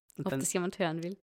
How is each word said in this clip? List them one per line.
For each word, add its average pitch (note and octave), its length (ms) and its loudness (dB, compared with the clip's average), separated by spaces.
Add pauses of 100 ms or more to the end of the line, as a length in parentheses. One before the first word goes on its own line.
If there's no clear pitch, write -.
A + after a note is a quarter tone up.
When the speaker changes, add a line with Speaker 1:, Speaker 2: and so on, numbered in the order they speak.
(160)
Speaker 1:
Und C#3+ 100 -4
Speaker 2:
Ob F#3+ 40 0
Speaker 1:
dann C3+ 100 0
Speaker 2:
das - 120 0
jemand F3+ 260 0
hören E3 240 2
will? F3+ 220 -4